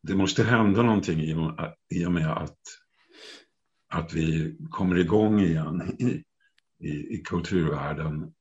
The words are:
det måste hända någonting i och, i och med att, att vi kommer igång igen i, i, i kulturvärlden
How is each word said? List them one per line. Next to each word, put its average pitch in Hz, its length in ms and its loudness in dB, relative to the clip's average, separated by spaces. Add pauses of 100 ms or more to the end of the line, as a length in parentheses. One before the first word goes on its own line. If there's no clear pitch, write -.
det 98 120 -4
måste 95 280 2
hända 110 380 4
någonting 95 400 2
i 78 120 -2
och, 80 180 -2 (380)
i 87 160 -2
och 90 60 -2
med 80 260 0
att, - 220 -10 (1300)
att - 260 -6
vi 80 440 0 (120)
kommer 92 280 0
igång 107 420 4
igen 80 600 0
i, - 240 0 (640)
i, 76 280 -8
i 85 100 -8
kulturvärlden 76 1160 -2